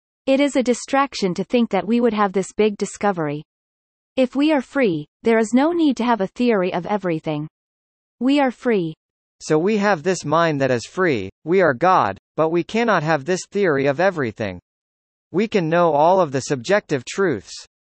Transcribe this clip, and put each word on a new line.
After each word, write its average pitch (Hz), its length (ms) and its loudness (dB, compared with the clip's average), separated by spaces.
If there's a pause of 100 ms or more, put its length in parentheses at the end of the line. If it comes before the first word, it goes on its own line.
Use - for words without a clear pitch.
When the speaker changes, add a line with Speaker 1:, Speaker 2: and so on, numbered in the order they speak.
(260)
Speaker 1:
It 269 140 2
is 285 160 0
a 254 80 2
distraction 240 720 -2
to 185 80 -6
think 233 260 0
that 185 160 -2
we 233 160 0
would 233 120 2
have 202 200 0
this 190 180 -4
big 214 260 0
discovery. 170 680 -4 (720)
If 254 200 0
we 294 160 2
are 277 100 2
free, 180 440 -2 (160)
there 226 160 2
is 226 160 0
no 285 180 4
need 311 260 0
to 226 60 -2
have 233 160 0
a 190 60 -2
theory 202 480 0
of 170 140 -6
everything. 160 600 -4 (720)
We 277 200 2
are 269 100 2
free. 190 460 -2 (440)
Speaker 2:
So 156 200 0
we 208 180 0
have 196 240 2
this 175 240 -2
mind 156 360 2
that 131 100 2
is 117 160 -2
free, 123 420 -2 (140)
we 185 180 2
are 143 140 2
God, 131 420 2 (180)
but 160 140 0
we 170 140 -2
cannot 214 400 0
have 151 220 -2
this 175 160 -2 (100)
theory 160 340 0
of 143 140 0
everything. 120 600 -2 (720)
We 208 160 0
can 170 220 0
know 170 240 2
all 165 260 4
of 156 120 0
the 131 100 -2
subjective 147 640 -2
truths. 160 480 -4 (400)